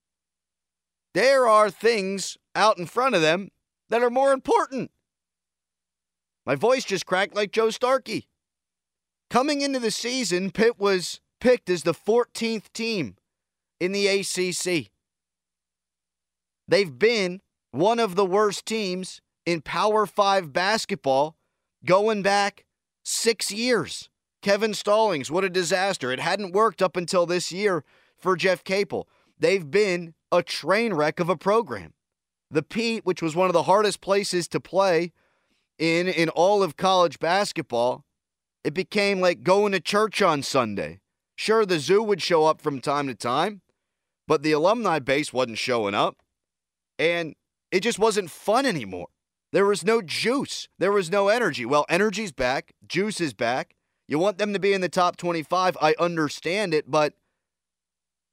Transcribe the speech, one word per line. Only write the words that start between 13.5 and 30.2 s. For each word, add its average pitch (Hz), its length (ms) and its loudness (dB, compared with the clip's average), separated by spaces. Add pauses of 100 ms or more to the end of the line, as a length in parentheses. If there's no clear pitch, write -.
in 185 120 -2
the 202 160 0
A 196 160 2
C 180 280 -4
C. 165 380 -4 (1800)
They've 165 300 2
been 196 440 0 (300)
one 208 280 2
of 202 160 0
the 202 100 2
worst 202 400 0
teams 185 560 -6 (240)
in 170 160 -2
Power 214 440 0
Five 196 480 0
basketball 170 840 0 (480)
going 202 380 2
back 202 440 -2 (380)
six - 480 -2
years. 220 580 -4 (320)
Kevin 202 320 0
Stallings, 196 580 0
what 190 140 -2
a 190 40 -2
disaster. 180 640 -2
It 127 80 -6
hadn't 180 320 -4
worked 208 300 0
up 180 160 0
until 175 280 0
this 175 240 -4
year 185 360 -2 (320)
for 185 180 0
Jeff 175 300 0
Capel. 190 420 -4 (320)
They've 165 320 0
been 175 440 0 (180)